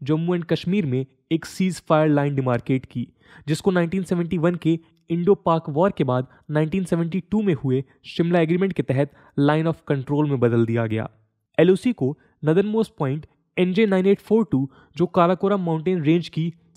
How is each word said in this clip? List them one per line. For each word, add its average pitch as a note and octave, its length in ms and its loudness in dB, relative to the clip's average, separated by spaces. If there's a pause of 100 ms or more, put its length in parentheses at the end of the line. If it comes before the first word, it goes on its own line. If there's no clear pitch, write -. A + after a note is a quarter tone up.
जम्मू E3 320 -2
एंड E3+ 100 -4
कश्मीर F3 400 -2
में C3 200 -2 (260)
एक D#3+ 140 -2
सीज F#3 420 -4
फायर D#3 220 4
लाइन C#3+ 260 0
डिमार्केट B2+ 500 -2
की, A#2+ 220 -8 (400)
जिसको D#3 240 0
नाइनटीन F3+ 320 0
सेवेंटी E3+ 340 -4
वन F3 180 0
के D#3+ 220 0 (320)
इंडो F3 260 2
पाक E3 340 0
वॉर E3+ 220 0
के - 120 -2
बाद B2+ 240 -2 (240)
नाइनटीन D#3 320 0
सेवेंटी E3+ 380 -2
टू G#3+ 200 -2
में G3+ 120 2
हुए C3 300 -2 (220)
शिमला F3 340 0
एग्रीमेंट F3 340 0
के - 100 -4
तहत C#3 280 -2 (280)
line D3+ 280 2
of D#3+ 140 -4 (100)
control D3 380 -2
में C#3 100 -2
बदल A#2 260 4
दिया A#2 220 0
गया। A2 220 -4 (480)
एलओसी F#3 360 4
को C3+ 240 -4 (260)
नॉर्दर्नमोस्ट G3+ 540 0
पॉइंट D3 280 -4 (320)
एनजे F#3 280 2
नाइन F#3+ 220 2
एट G3+ 120 4
फ़ोर A3 320 0
टू, C3+ 180 0 (280)
जो E3+ 80 2
काराकोरम F#3 600 0
माउंटेन E3 380 -2
रेंज D#3+ 260 2
की D#3+ 240 -4 (240)